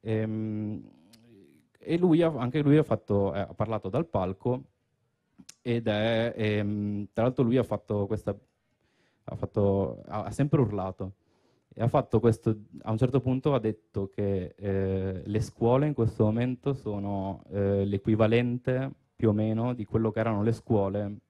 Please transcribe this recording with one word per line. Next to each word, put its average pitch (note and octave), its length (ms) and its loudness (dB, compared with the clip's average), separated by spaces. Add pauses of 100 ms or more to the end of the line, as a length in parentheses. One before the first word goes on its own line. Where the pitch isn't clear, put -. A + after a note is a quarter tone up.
Ehm, A2 840 -4 (920)
e E3 180 -2
lui E3+ 240 6
ha, E3 100 4
anche B2+ 300 -2
lui D3 160 6
ha D#3 60 6
fatto, G2+ 500 0
eh, G2+ 60 -4
ha - 140 -6
parlato G#2+ 360 -4
dal C#3 160 -2
palco, G#2+ 580 -2 (960)
ed A#2 260 -2
è, A2+ 480 0
ehm, G#2 760 -2
tra A2+ 120 0
l'altro B2+ 200 2
lui A#2+ 140 2
ha A#2+ 60 2
fatto - 420 -4
questa, G#2 320 -4 (840)
ha - 120 -10
fatto, G2 720 0
ha, G#2 200 -8
ha - 60 -8
sempre C#3+ 300 2
urlato, G2 520 -4 (640)
e - 40 -4
ha A#2 80 2
fatto A#2+ 320 2
questo, A2 360 2 (260)
a A2 80 -4
un A2 60 0
certo C3 220 2
punto C3 340 0
ha B2+ 60 2
detto G#2+ 480 -6
che, G2 480 -4
eh, F#2+ 680 -4
le G#2+ 160 -2
scuole B2 460 2
in D3 60 -2
questo A#2 300 0
momento B2 480 0
sono, G2+ 800 -6
eh, G2 340 0
l'equivalente A#2 1040 0 (240)
più - 140 0
o G#2+ 60 4
meno A2 400 0
di A#2+ 100 -8
quello A2+ 260 0
che A2 120 -4
erano A2 200 0
le A2+ 120 2
scuole G#2 640 -2 (120)